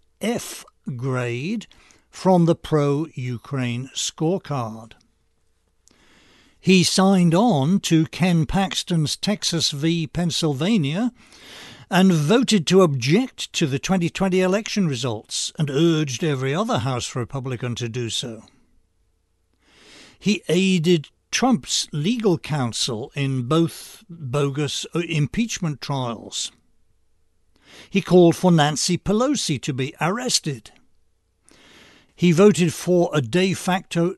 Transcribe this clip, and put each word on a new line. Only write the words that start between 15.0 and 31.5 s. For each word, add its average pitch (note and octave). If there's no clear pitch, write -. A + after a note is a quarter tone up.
and D3
urged D#3
every C3+
other A3
House B2
Republican B2
to A#2+
do A#2
so. A2
He G3+
aided F3+
Trump's -
legal F#3+
counsel B2+
in C3+
both D#3
bogus, C#3+
uh, D#3+
impeachment D#3+
trials. A#2+
He G3
called E3+
for F#3
Nancy D#3
Pelosi G#3+
to D3
be B2+
arrested. E3+